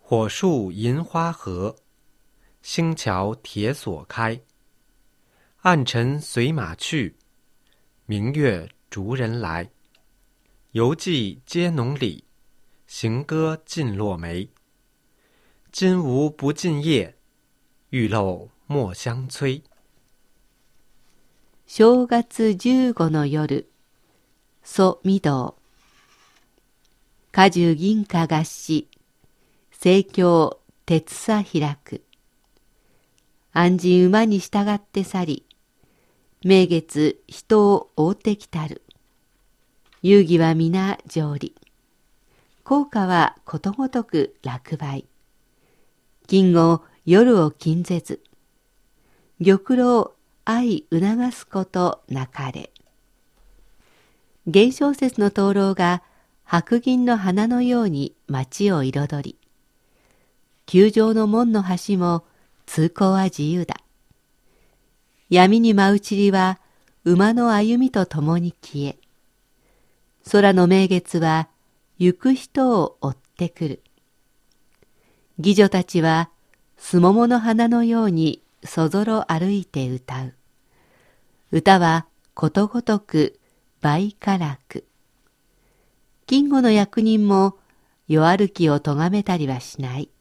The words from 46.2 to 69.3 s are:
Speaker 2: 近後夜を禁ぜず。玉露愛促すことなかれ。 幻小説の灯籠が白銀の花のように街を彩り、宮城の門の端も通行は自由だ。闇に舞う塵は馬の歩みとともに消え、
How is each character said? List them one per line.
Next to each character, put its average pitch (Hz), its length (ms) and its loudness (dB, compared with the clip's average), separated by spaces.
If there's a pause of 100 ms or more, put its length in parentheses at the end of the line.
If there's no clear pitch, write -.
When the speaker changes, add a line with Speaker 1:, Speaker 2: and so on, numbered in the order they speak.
Speaker 2:
近 190 260 4
後 165 300 4 (220)
夜 214 400 6
を 147 60 0
禁 165 340 -4
ぜ 170 160 -4
ず。 - 220 -14 (1160)
玉 190 200 4 (180)
露 247 280 2 (400)
愛 226 460 -2
促 220 400 -2
す - 160 -18
こ 190 200 -6
と 180 420 -4
な 131 180 -8
か 135 240 -12
れ。 - 200 -16 (1800)
幻 202 280 4
小 285 200 0
説 262 260 -4
の 202 100 2
灯 196 220 0
籠 196 220 0
が 180 280 0 (420)
白 202 360 -2
銀 254 240 0
の 240 140 0
花 190 280 0
の 247 140 -2
よ 247 220 0
う 214 80 0
に 139 240 -6 (120)
街 156 460 -2
を 156 100 0
彩 143 400 -4
り、 - 160 -14 (1300)
宮 196 180 8
城 220 220 2
の 220 140 0
門 226 260 0
の 214 80 0
端 185 380 -4
も 175 260 0 (400)
通 156 240 -2
行 190 240 0
は 190 120 2
自 180 180 -4
由 160 240 -4
だ。 - 100 -10 (1500)
闇 185 320 6
に 226 140 4
舞 196 220 4
う 202 40 0
塵 202 300 0
は 190 280 0 (460)
馬 190 300 4
の 240 180 2
歩 214 260 2
み 254 120 2
と 190 160 -2
と 147 160 -6
も 165 160 0
に 170 140 -4 (100)
消 143 260 -8
え、 - 100 -14 (1300)